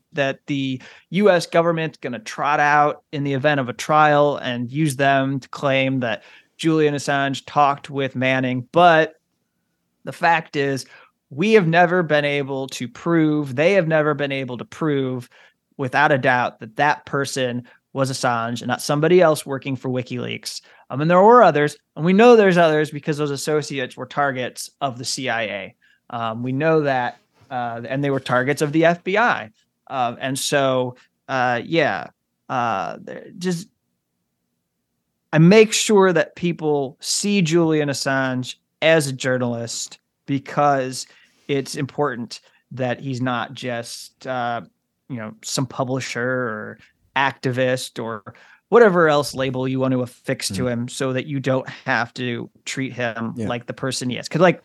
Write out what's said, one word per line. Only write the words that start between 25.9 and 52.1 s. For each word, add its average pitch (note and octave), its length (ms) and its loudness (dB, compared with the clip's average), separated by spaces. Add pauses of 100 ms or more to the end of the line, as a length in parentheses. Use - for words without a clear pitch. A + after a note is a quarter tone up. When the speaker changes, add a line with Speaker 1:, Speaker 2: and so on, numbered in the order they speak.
Speaker 1:
Um, A#2 340 -6
we B2+ 80 -4
know D#3 300 2
that, B2+ 360 -2 (320)
uh, A#2+ 380 -8
and C#3 160 -4
they C#3 60 -2
were C3+ 100 -2
targets C3 420 -2
of D3+ 80 0
the D#3+ 140 2
F E3+ 180 2
B F#3+ 160 -2
I. A#2+ 320 -2 (380)
Um, B2 320 -4
and C3+ 180 -6
so, C3 560 0 (340)
uh, B2 360 -2
yeah, B2 440 -2 (400)
uh, A#2 520 -4
they're - 240 -16 (120)
just, F3+ 300 -6 (1700)
I D#3 60 2
make G#3+ 340 8
sure F#3+ 400 4
that D#3+ 240 -2
people D#3 640 -4
see G3+ 420 0
Julian D#3+ 460 2
Assange C3 640 -4 (260)
as D#3 280 4
a C3+ 40 -4
journalist B2 840 -4 (280)
because C#3 800 -2 (420)
it's C3+ 260 -4
important C3 640 -6 (300)
that B2 300 -6
he's C3+ 200 -8
not B2+ 340 -4
just, - 720 -12
uh, A#2+ 340 -6 (480)
you B2+ 80 -10
know, A2 260 -12
some - 240 -4
publisher B2+ 560 -6
or A2 560 -6 (380)
activist B2+ 840 -2
or A2+ 340 -10 (340)
whatever F3+ 400 6
else D3 240 2
label C3 360 -2
you C3 100 -2
want C3 140 0
to B2+ 100 0
affix - 460 -6
to G#2+ 160 -4
Speaker 2:
Mm. B2 80 -2
Speaker 1:
him, A#2+ 160 -4
so C3 240 -4
that B2+ 140 -4
you C#3+ 120 -6
don't C3 300 -2
have A#2 460 -2